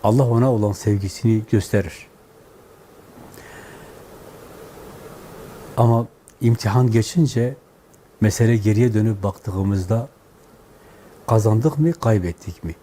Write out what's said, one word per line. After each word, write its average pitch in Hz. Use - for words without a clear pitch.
Allah 120
ona 120
olan 104
sevgisini 104
gösterir. 98
Ama 117
imtihan 117
geçince, 120
mesele 110
geriye 107
dönüp 107
baktığımızda 98
kazandık 113
mı, 160
kaybettik 95
mi? 82